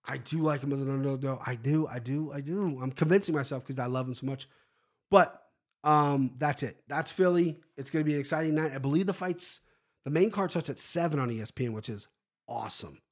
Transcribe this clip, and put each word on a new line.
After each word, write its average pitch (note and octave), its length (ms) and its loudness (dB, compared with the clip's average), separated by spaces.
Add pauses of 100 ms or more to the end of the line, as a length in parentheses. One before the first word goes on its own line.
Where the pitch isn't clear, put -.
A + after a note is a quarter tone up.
I C3+ 80 -4
do D3+ 220 -4
like D3+ 240 2
him C#3+ 100 -2
as C#3 80 -2
an C3+ 100 -2
underdog, C3+ 300 0
though. C3+ 240 -4
I B2+ 100 -4
do, C#3+ 320 2
I A#2+ 120 -8
do, C#3 340 -4
I C#3+ 80 -8
do. D#3+ 420 -2
I'm C3 80 -2
convincing E3+ 440 2
myself C3+ 300 -2
'cause C3+ 140 -8
I B2 80 -2
love B2+ 220 -2
him B2 60 -6
so C3 120 -8
much. C3+ 220 -6 (640)
But, F#3 300 8 (440)
um, C#3+ 540 4
that's D3 240 -2
it. A#2 260 -8
That's D3+ 240 -4
Philly. F3 480 4 (160)
It's C#3 140 -10
gonna D#3 140 0
be D3+ 100 2
an C#3+ 60 0
exciting D#3 340 0
night. D#3 180 0
I C#3 60 -6
believe D3 280 2
the F#3+ 60 0
fights, F3+ 480 -6 (440)
the C3+ 60 -6
main F3+ 200 4
card G3 200 -2
starts D#3 200 -4
at - 80 -6
seven E3 420 -2
on B2 100 0
E A2 100 -4
S G#2 100 -10
P B2+ 160 -4
N, A2+ 80 -4
which G#2+ 160 -8
is G#2 180 -10 (400)
awesome. G#2+ 640 -8